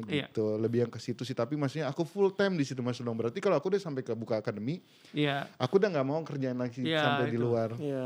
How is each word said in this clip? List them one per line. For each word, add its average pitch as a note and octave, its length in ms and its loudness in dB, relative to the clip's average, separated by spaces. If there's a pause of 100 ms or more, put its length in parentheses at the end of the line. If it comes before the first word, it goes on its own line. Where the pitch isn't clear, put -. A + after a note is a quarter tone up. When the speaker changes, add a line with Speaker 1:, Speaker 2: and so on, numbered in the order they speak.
Speaker 1:
Iya. D3 240 -2
Speaker 2:
gitu. G#2+ 240 0
Lebih A2+ 320 2
yang A#2 80 -6
ke A2+ 80 -10
situ B2 240 -6
sih. B2+ 80 -6
Tapi C3 240 -2
maksudnya C#3+ 320 -2
aku D#3+ 160 -2
full G3 240 2
time G3 240 2
di D#3+ 80 2
situ C3 160 -4
Mas B2 240 -2
Long. A#2 160 -2
Berarti A#2+ 240 -2
kalau F3+ 160 4
aku F#3 160 -2
udah G3 80 2
sampai C3+ 240 -6
ke A#2 80 -2
buka A2+ 240 -2
akademi, A2 400 -4 (320)
Speaker 1:
Iya. C#3+ 480 0
Speaker 2:
aku F#3 240 4
udah G#3 80 4
nggak C#3+ 160 2
mau D3+ 160 0
kerjaan C3+ 340 -2
lagi B2 300 -2
Speaker 1:
Iya, D#3+ 160 2
Speaker 2:
sampai C#3+ 240 4
di A#2 80 0
Speaker 1:
itu. A#2 80 2
Speaker 2:
luar A#2 320 2
Speaker 3:
Iya, C3+ 320 -4